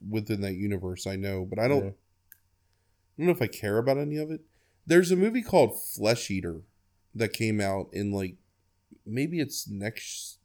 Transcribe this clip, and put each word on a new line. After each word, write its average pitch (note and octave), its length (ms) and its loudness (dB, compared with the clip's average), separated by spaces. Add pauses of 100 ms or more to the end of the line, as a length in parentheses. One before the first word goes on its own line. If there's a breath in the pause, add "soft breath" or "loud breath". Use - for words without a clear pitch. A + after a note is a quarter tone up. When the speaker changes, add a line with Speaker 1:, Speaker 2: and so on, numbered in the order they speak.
Speaker 1:
within G#2+ 320 -2
that G2 140 -2
universe, F#2 500 -4
I G2 120 -4
know, F#2+ 280 -2
but G2 140 -6
I A#2+ 80 4
don't, C#3 160 4
Speaker 2:
Yeah. G2 80 -6
Speaker 1:
I - 1300 -20
don't D#3+ 80 -2
know F3+ 40 6
if E3 120 2
I G#2+ 40 0
care G#2 300 -2
about C3+ 220 2
any D3 180 -4
of D3+ 140 -4
it. D#3 100 -6 (460)
There's F3 240 8
a F#3 40 6
movie A3 280 2
called C3+ 360 4
Flesh A2+ 520 0
Eater E2+ 300 -4 (540)
that G#2+ 160 0
came G#2+ 300 0
out G2 320 -2
in, G2+ 180 -2
like, F#2+ 260 -4 (680)
maybe D3 340 -4
it's - 280 -4
next, - 760 -8